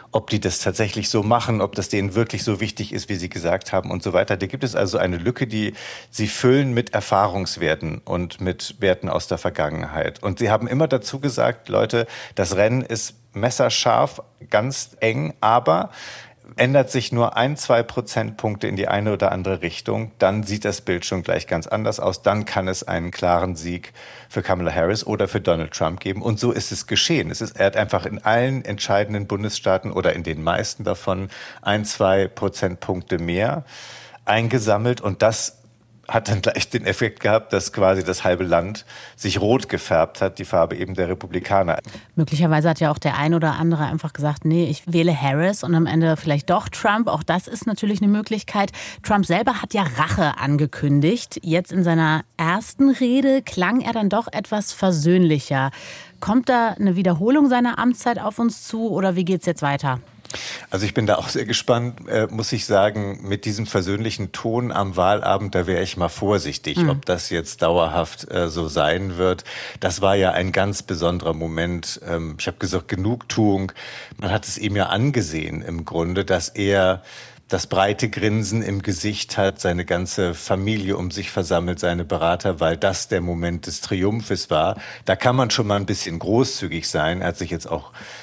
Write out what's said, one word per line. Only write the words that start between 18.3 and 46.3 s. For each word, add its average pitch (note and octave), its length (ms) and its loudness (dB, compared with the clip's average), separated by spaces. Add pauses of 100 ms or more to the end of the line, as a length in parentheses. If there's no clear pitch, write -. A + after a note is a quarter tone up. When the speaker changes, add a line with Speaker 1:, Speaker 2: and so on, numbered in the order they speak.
Speaker 1:
in G2 80 -4
die F#2+ 140 0
eine G#2 240 0
oder F#2+ 180 2
andere F#2 300 -2
Richtung, G#2+ 580 -4
dann G2+ 240 2
sieht G2+ 220 -4
das G2+ 160 -2
Bild F2 240 -2
schon F2+ 180 -2
gleich E2+ 240 -2
ganz - 180 -2
anders A2 360 -2
aus. G2 220 -2
Dann G#2 200 2
kann G2 240 -2
es F#2 160 -4
einen F2 280 -4
klaren F2 440 2
Sieg F2 380 -8 (340)
für - 140 -4
Kamala F2+ 280 0
Harris E2+ 380 0
oder G#2 220 0
für G#2+ 100 -2
Donald E2 320 0
Trump E2+ 300 -2
geben. F#2+ 200 -6
Und G#2+ 200 -2
so A#2+ 100 2
ist G#2+ 220 -4
es - 140 -8
geschehen. G#2 440 0
Es - 80 -6
ist, - 180 -8
er G2 100 4
hat G2 100 0
einfach G2+ 280 0
in G#2 140 -6
allen B2 460 2
entscheidenden G2+ 600 0
Bundesstaaten G2 640 -2
oder F2 180 2
in F2 120 -4
den D#2 200 -6
meisten F2+ 400 -2
davon F#2+ 460 -4 (320)
ein, G#2 240 2
zwei G2 420 2
Prozentpunkte F#2 920 -4
mehr G2+ 460 0 (640)
eingesammelt. A2+ 720 2
Und G2+ 220 -4
das - 360 2 (500)
hat A2+ 200 0
dann G2+ 140 0
gleich - 260 0
den A2+ 180 -4
Effekt G#2 360 -2
gehabt, G#2+ 320 2
dass F#2+ 180 0
quasi F#2+ 320 4
das F2+ 220 -2
halbe F2+ 180 2
Land F2 420 0 (300)
sich G2+ 240 -2
rot A2 300 4
gefärbt E2 500 2
hat, F#2+ 200 -2
die F#2+ 60 -8
Farbe E2 300 2
eben F#2 180 -6
der F2+ 140 -2
Republikaner. F2+ 720 0 (380)
Speaker 2:
Möglicherweise D#3 520 2
hat D#3+ 140 0
ja D#3 100 4
auch D3+ 60 -4
der - 200 -2
ein D3+ 160 0
oder D#3+ 200 2
andere D#3+ 320 0
einfach D#3 260 -4
gesagt, D3 320 -4
„Nee, E3 220 2
ich D3+ 260 -4
wähle E3+ 240 4
Harris“, C#3+ 480 0
und E3+ 100 0
am E3 120 6
Ende D#3+ 320 4
vielleicht D3 320 0